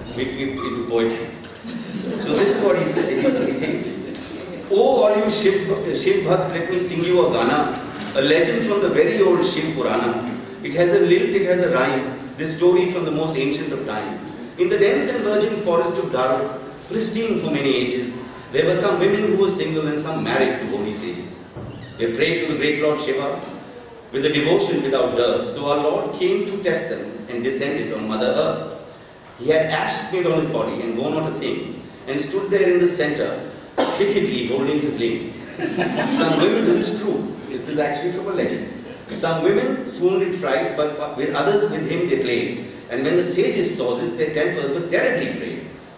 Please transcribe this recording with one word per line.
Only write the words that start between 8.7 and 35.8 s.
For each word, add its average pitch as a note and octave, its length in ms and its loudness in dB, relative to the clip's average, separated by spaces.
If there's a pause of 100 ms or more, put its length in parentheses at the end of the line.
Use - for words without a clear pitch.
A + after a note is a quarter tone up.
the F3+ 80 2
very D#3 320 4
old F3 240 6
Shiv D#3 300 -2
Purana. A#2+ 540 0 (320)
It C#3+ 120 -6
has F3 180 4
a G3 80 6
lilt, F3 360 4
it F#3+ 100 2
has F3+ 160 4
a E3+ 120 4
rhyme, C3 640 -2
this D#3+ 220 -4
story F3+ 340 6
from F3 140 -2
the D#3 60 -2
most D3+ 260 -2
ancient - 340 -2
of C3+ 140 -4
time. G#2+ 340 -6 (380)
In F3+ 100 2
the G3+ 100 2
dense - 300 4
and A#3+ 160 -2
virgin G#3 380 2
forest F3 360 2
of - 140 -2
Dharuk, C3 480 0 (300)
pristine A3 500 0
for D#3 100 -2
many C#3 240 2
ages, B2 440 -2 (340)
there D3+ 140 2
were F3+ 80 4
some G3 260 2
women G3+ 220 4
who G3 160 2
were F#3+ 120 4
single D#3 380 0
and D3+ 100 -2
some A2+ 240 -4
married B2+ 380 0
to A2+ 80 -6
holy G#2 240 -2
sages. F2+ 540 -8 (520)
They A2+ 200 0
prayed D#3+ 300 0
to D3+ 60 0
the C#3+ 60 -4
great D3 220 0
Lord D3+ 180 2
Shiva C3+ 400 -2 (720)
with C3+ 140 0
a D3+ 40 4
devotion D3+ 540 2
without C3+ 320 2
dearth. A#2+ 320 2
So C#3+ 240 -2
our D3 60 2
Lord D3+ 420 0
came F#3+ 260 2
to - 160 -4
test - 280 0
them - 400 -8
and A#2 140 -4
descended B2+ 500 -2
on A2 140 -4
Mother A2+ 200 0
Earth. - 460 0 (640)
He B2+ 100 -2
had D#3+ 180 4
ash - 420 -2
smeared F3+ 180 0
on D#3+ 120 4
his - 100 2
body A#2 320 -2
and A2+ 160 -4
wore C#3+ 140 -2
not D#3 200 -2
a - 20 -4
thing, - 500 -6 (240)
and C#3 120 -2
stood G3 300 -2
there F3+ 240 4
in F3 60 6
the F3 80 6
center, - 640 -2 (480)
wickedly F3 480 2
holding C#3 320 0
his C#3+ 180 -2
ling. A2+ 360 -2 (760)